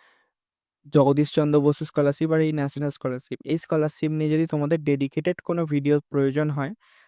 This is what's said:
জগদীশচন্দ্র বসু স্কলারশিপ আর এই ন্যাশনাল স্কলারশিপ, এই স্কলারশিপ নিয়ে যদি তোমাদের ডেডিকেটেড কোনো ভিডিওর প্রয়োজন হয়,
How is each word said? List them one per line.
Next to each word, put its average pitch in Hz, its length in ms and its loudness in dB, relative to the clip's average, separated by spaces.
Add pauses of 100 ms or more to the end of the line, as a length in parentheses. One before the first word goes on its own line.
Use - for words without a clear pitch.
(920)
জগদীশচন্দ্র 147 680 4
বসু 147 240 2
স্কলারশিপ 147 480 0
আর 160 80 2
এই 156 120 2
ন্যাশনাল 143 440 -4
স্কলারশিপ, 127 480 -8
এই 160 140 -2
স্কলারশিপ 156 540 -2
নিয়ে 156 220 -2
যদি 160 120 2
তোমাদের 151 320 -2 (100)
ডেডিকেটেড 143 480 -2 (120)
কোনো 170 140 -2 (100)
ভিডিওর 147 280 2 (100)
প্রয়োজন 143 400 0
হয়, 139 220 -6 (360)